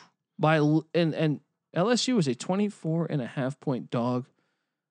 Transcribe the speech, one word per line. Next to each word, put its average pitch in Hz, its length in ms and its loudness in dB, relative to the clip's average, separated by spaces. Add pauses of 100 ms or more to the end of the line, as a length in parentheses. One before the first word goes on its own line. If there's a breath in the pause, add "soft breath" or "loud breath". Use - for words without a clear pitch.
(380 loud breath)
by 156 200 4
l-, 151 360 4
and, 165 200 2
and 151 260 0 (340)
L 185 160 0
S 247 180 0
U 254 80 0
was 160 120 2
a 127 80 0
twenty-four 180 760 -2
and 147 120 -4
a 113 60 -8
half 131 320 -6
point 127 320 -6
dog 123 340 -2 (640)